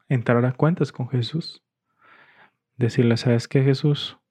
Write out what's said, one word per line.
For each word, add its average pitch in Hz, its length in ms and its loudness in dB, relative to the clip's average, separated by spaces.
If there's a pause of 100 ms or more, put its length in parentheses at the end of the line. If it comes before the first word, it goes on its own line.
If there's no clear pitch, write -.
(100)
entrar 120 340 2
a 127 80 0
cuentas 156 400 0
con 123 160 -10
Jesús. 127 560 -6 (1120)
Decirle, 117 400 2
"¿Sabes 117 320 0
qué, 139 140 0
Jesús? 139 560 -2 (120)